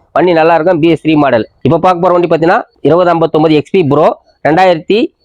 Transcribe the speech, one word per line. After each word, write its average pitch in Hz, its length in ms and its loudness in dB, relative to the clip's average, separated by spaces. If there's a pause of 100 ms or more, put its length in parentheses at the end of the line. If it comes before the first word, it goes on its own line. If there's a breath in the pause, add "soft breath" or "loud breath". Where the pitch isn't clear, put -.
(180)
வண்டி 175 220 0
நல்லா 165 200 2
இருக்கும், 170 240 -2
பி 170 100 2
எஸ் 147 120 -4
த்ரீ 156 180 0
மாடல். 120 220 0 (220)
இப்போ 160 180 0
பார்க்க 180 200 0
போற 180 120 2
வண்டி 170 140 -2
பார்த்தீங்கன்னா, 165 280 0 (280)
இருபது 175 260 2
ஐம்பத்தொன்பது 160 460 0
எக்ஸ் - 160 -4
பி 185 60 2 (100)
ப்ரோ, 151 160 2 (400)
ரெண்டாயிரத்தி 180 520 0 (260)